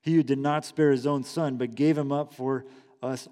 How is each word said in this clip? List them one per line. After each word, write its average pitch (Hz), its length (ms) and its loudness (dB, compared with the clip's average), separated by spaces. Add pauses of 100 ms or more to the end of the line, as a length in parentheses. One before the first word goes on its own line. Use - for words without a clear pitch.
He 160 120 0
who 160 80 6
did 135 160 0
not 147 280 -2
spare 151 240 4
his 131 160 2
own 143 180 0
son, 127 320 -4
but 120 180 -4
gave 147 220 2
him 143 160 -2
up 143 220 -4
for 131 320 -4 (360)
us 127 300 -8